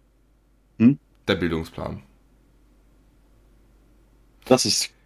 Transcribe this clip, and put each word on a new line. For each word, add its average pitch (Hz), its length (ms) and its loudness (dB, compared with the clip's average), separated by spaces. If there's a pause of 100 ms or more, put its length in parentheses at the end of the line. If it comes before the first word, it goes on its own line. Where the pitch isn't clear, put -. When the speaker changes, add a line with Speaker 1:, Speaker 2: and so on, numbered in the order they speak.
(800)
Speaker 1:
Hm? 123 200 4 (300)
Speaker 2:
Der 101 60 0
Bildungsplan. 80 680 -6 (2500)
Speaker 1:
Das 127 200 2
ist - 260 -4 (160)